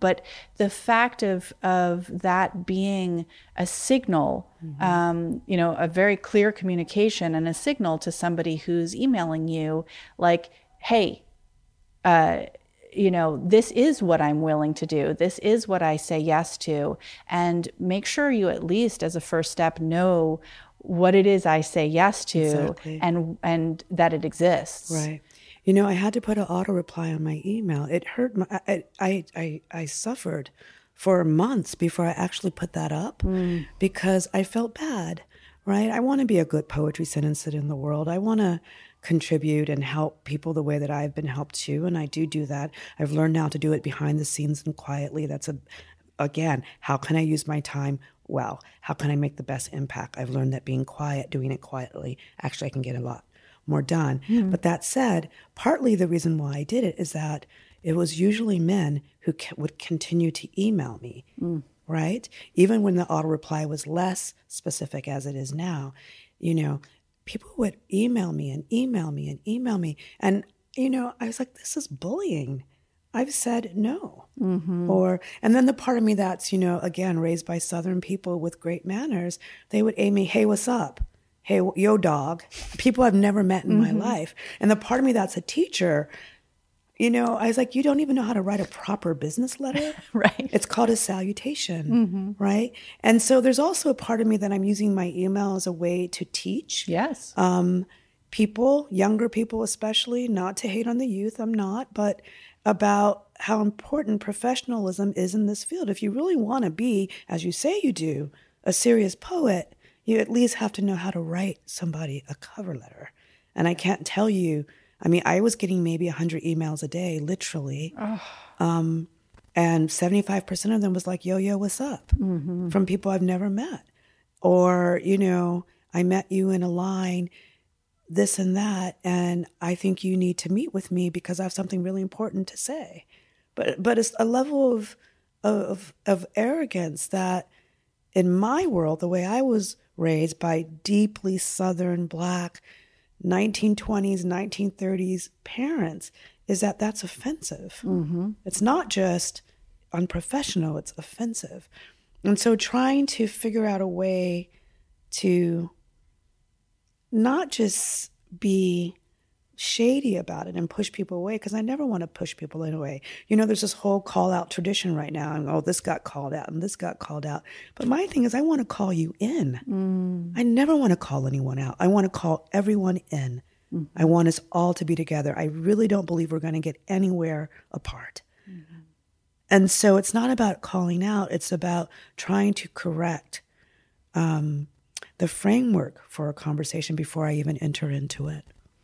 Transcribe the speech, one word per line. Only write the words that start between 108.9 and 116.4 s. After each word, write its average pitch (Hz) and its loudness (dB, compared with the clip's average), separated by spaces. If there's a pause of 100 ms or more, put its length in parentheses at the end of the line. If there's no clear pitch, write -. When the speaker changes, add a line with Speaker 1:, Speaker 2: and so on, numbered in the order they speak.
Speaker 2:
poet, 247 -2 (300)
you 220 2
at 220 2
least 240 4
have 214 -4
to 202 -6
know 196 2
how 180 -4
to 175 -4
write 175 -4
somebody 156 -6
a 143 -10
cover 180 -12
letter. - -16 (440)
And 170 4
I 175 2
can't 175 -2
tell 214 0
you, 165 0 (360)
I - 0
mean, 170 6
I 170 4
was 220 2
getting 185 0
maybe 165 0
a - -2
hundred 160 -4